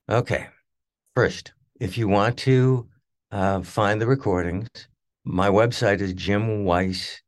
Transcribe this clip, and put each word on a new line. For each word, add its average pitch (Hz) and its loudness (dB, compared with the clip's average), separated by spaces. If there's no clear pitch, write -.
Okay. 113 -2
First, - 0
if 117 -6
you 110 -2
want 104 2
to, 127 2
uh, 95 0
find 107 0
the 113 0
recordings, 98 -2
my 95 0
website 104 2
is 92 -4
Jim 101 -2
Weiss, 92 -2